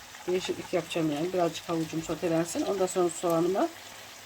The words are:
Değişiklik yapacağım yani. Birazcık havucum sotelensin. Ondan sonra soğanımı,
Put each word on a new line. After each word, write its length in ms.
Değişiklik 460
yapacağım 400
yani. 200
Birazcık 360
havucum 340
sotelensin. 600
Ondan 240
sonra 220
soğanımı, 600